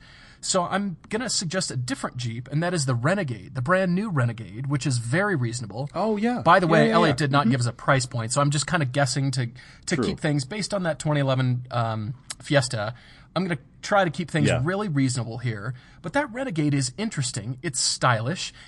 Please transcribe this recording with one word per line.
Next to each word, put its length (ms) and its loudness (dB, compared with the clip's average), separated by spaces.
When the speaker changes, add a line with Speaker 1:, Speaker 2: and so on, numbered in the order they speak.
Speaker 1:
So 240 0
I'm 320 -2
gonna 220 -4
suggest 400 -2
a 60 -6
different 400 -4
Jeep, 360 -6
and 100 0
that 120 0
is 120 0
the 80 2
Renegade, 600 -2
the 80 -4
brand 320 2
new 160 0
Renegade, 560 -2
which 200 -2
is 120 0
very 380 0
reasonable. 580 -4
Speaker 2:
Oh, 220 0
yeah. 260 0
Speaker 1:
By 180 8
the 60 2
Speaker 2:
Yeah, 60 6
Speaker 1:
way, 160 8
Speaker 2:
yeah, 60 2
Speaker 1:
Elliot 200 6
Speaker 2:
yeah. 120 0
Speaker 1:
did 60 0
not 120 4
Speaker 2:
Mm-hmm. 80 4
Speaker 1:
give 80 2
us 60 0
a 60 -2
price 340 2
point, 260 -4
so 80 2
I'm 100 4
just 160 0
kinda 200 2
guessing 460 0
to, 160 -2
to 100 -2
Speaker 2:
True. 80 2
Speaker 1:
keep 160 -2
things 240 0
based 300 -6
on 100 0
that 140 -2
twenty 220 0
eleven, 500 2
um, 440 -2
Fiesta. 520 0
I'm 100 0
gonna 140 -4
try 220 4
to 60 0
keep 200 -6
things 180 2
Speaker 2:
Yeah. 140 2
Speaker 1:
really 260 -2
reasonable 500 0
here, 360 -6
but 100 -8
that 200 0
Renegade 420 -2
is 220 -2
interesting. 640 -6
It's 180 -6
stylish. 720 -2